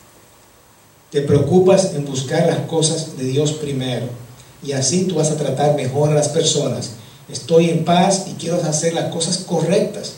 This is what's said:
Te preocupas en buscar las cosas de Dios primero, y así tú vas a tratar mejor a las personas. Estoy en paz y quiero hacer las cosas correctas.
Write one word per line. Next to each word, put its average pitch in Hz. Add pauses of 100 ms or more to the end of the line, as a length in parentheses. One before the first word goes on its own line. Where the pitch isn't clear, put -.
(1120)
Te 143
preocupas 180
en 143
buscar 156
las 143
cosas 156
de 131
Dios 143
primero, 131 (560)
y 139
así 170
tú 175
vas 151
a -
tratar 147
mejor 139
a 151
las 147
personas. 127 (400)
Estoy 165
en 156
paz 175
y -
quiero 170
hacer 156
las 156
cosas 175
correctas. -